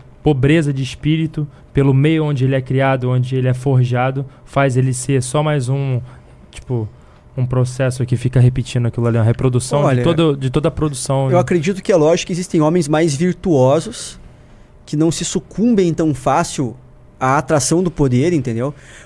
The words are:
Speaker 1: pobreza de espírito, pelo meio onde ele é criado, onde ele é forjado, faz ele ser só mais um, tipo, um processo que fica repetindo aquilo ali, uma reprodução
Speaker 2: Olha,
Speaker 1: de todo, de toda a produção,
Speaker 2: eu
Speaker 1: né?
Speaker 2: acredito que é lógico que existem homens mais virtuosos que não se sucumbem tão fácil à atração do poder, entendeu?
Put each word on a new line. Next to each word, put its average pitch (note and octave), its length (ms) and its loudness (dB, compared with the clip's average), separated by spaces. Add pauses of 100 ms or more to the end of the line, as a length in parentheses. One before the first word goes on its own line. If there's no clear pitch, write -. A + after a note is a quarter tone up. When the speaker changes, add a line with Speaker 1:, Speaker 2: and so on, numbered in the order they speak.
(220)
Speaker 1:
pobreza D3 520 2
de C3+ 100 -4
espírito, D#3 640 -2 (260)
pelo C#3 200 4
meio D3+ 320 2
onde C#3+ 180 0
ele C3 120 2
é C3 60 0
criado, C3 480 0
onde B2+ 260 0
ele C3 120 0
é C3 60 2
forjado, B2+ 720 0 (180)
faz C#3 320 0
ele C3 180 2
ser B2+ 300 -2
só D3+ 180 -2
mais D3 280 0
um, C3+ 320 -2 (500)
tipo, A2+ 380 -6 (480)
um B2+ 80 -2
processo B2+ 600 -2
que B2 120 0
fica B2 220 0
repetindo B2+ 480 2
aquilo A#2 200 -2
ali, A#2 100 0
uma A2 60 2
reprodução B2 580 0
Speaker 2:
Olha, C#3 160 2
Speaker 1:
de B2 60 0
todo, D#3+ 320 2
de C3+ 140 -4
toda D3+ 200 0
a - 20 0
produção, C#3 540 -2
Speaker 2:
eu C3 80 0
Speaker 1:
né? C3 60 4
Speaker 2:
acredito F3 440 -2
que - 80 0
é G3 40 4
lógico E3 320 2
que F#3+ 60 -6
existem F3 260 -2
homens D#3 280 2
mais D#3 260 2
virtuosos E3 1040 0 (680)
que - 100 -8
não D#3+ 160 2
se E3+ 120 -8
sucumbem F#3+ 680 -2
tão D#3 200 0
fácil C3+ 600 -2 (440)
à C3 180 0
atração D#3 460 0
do F3+ 80 -2
poder, C#3 420 2
entendeu? C3 400 -4 (320)